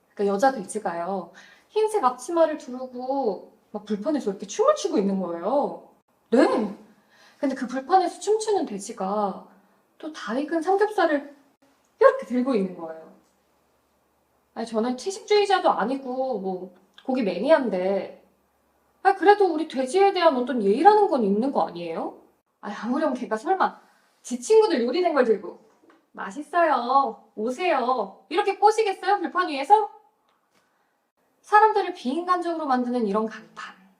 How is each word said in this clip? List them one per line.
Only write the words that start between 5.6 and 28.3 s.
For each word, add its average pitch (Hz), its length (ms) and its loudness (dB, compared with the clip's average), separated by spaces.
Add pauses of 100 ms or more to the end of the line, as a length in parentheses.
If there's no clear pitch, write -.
네! 254 460 2 (600)
근데 269 160 -2
그 262 120 -6
불판에서 349 520 0
춤추는 427 460 0
돼지가 202 800 -4 (500)
또 320 160 -12
다 220 240 -8
익은 311 260 -2
삼겹살을 359 720 0 (640)
이렇게 - 260 6
들고 247 300 -2
있는 185 220 -2
거예요. 160 340 -14 (1400)
아니, 226 120 -8
저는 233 300 -4
채식주의자도 392 720 0
아니고 262 680 -4
뭐 185 360 -8 (300)
고기 254 160 -2
매니아인데, 196 1040 0 (800)
아, 381 120 4
그래도 381 380 4
우리 311 140 -4
돼지에 349 440 2
대한 339 240 4
어떤 247 280 -2
예의라는 370 440 4
건 277 160 0
있는 208 280 0
거 175 160 0
아니에요? 175 500 -8 (440)
아니, 202 140 -12
아무렴 269 380 -2
걔가 220 240 -6
설마 320 420 -2 (440)
지 247 160 -10
친구들 415 460 4
요리된 330 280 0
걸 262 100 4
들고 214 360 -2 (540)
"맛있어요, 262 1120 0 (120)
오세요." 254 920 -2
이렇게 381 280 -2